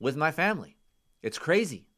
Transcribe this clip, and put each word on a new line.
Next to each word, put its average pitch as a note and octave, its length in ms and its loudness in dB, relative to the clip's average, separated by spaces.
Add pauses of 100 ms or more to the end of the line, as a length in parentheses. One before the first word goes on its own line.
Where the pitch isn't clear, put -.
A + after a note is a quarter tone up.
with C3 160 0
my D#3 140 0
family. E3 480 -2 (440)
It's - 160 -6
crazy. E3 480 0 (120)